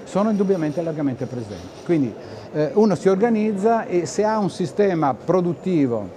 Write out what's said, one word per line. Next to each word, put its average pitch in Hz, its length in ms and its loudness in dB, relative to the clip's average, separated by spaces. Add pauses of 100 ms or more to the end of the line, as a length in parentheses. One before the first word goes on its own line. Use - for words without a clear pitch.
sono 208 260 0
indubbiamente 185 540 0
largamente 147 420 -2
presenti. 110 580 -10
Quindi, 143 300 2 (380)
eh, 151 240 0
uno 214 180 6
si 180 160 2
organizza 214 760 2
e 175 200 0
se - 180 -2
ha 214 140 2
un 196 140 0
sistema 165 640 0
produttivo 160 1000 0